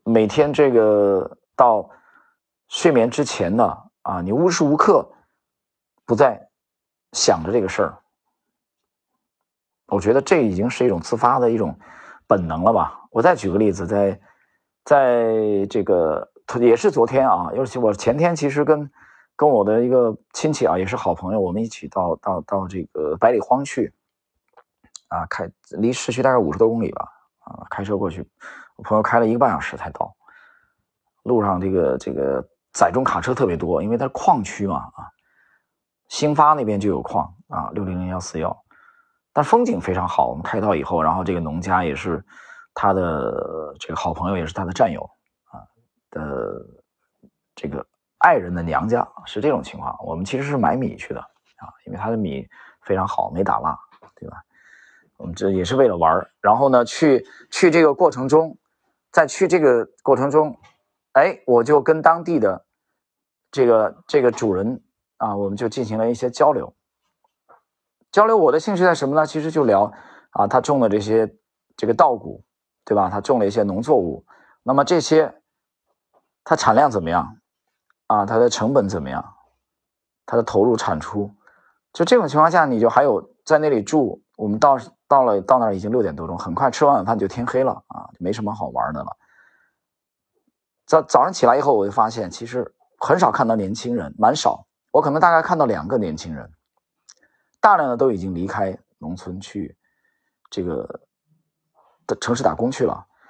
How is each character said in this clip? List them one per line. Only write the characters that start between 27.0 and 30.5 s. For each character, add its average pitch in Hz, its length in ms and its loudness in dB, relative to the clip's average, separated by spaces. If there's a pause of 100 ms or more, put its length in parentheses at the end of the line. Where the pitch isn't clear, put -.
啊， - 300 -20
开 - 140 -8
车 101 140 -2
过 92 120 -2
去， 85 180 -12 (480)
我 - 80 -20
朋 107 120 -2
友 107 60 2
开 117 180 2
了 113 80 2
一 113 60 2
个 120 60 -2
半 127 120 2
小 76 80 -2
时 - 180 -10
才 - 140 -10
到。 - 240 -8 (1080)